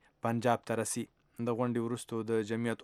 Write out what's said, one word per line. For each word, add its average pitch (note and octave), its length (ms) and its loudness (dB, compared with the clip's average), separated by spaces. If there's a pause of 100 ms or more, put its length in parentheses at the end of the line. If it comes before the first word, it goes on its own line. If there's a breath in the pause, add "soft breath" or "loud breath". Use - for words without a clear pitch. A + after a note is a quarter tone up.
(280)
پنجاب A#2 420 2
ته A2+ 140 2
رسي. - 240 -4 (300)
د A#2+ 200 0
غونډې A#2+ 260 2
وروسته A#2 420 -4
د A2+ 220 2
جمعیت A2+ 360 -2